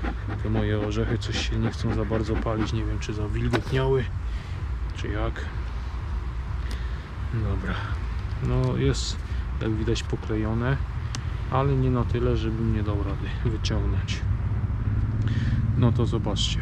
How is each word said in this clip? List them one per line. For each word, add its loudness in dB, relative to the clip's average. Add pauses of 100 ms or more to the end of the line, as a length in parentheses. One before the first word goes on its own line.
(440)
Te -2
moje 2
orzechy 0
coś -2
się 0
nie 2
chcą -2
za 0
bardzo 0
palić. 0
Nie 0
wiem, -2
czy -4
zawilgotniały, 2 (920)
czy -4
jak. -2 (1900)
Dobra. 0 (680)
No 2
jest, 0 (440)
jak 0
widać, 0
poklejone, 0 (720)
ale 4
nie 4
na 4
tyle, 2
żebym 2
nie 2
dał 0
rady -2 (300)
wyciągnąć. 0 (1600)
No 6
to 4
zobaczcie, 0